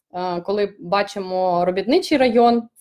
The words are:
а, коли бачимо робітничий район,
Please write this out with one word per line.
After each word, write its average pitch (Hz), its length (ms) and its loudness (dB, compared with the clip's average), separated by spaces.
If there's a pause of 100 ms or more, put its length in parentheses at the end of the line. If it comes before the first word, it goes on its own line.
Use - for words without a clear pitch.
(120)
а, 180 300 -6
коли 202 380 -4
бачимо 185 840 -2
робітничий 226 520 0
район, 240 460 4 (180)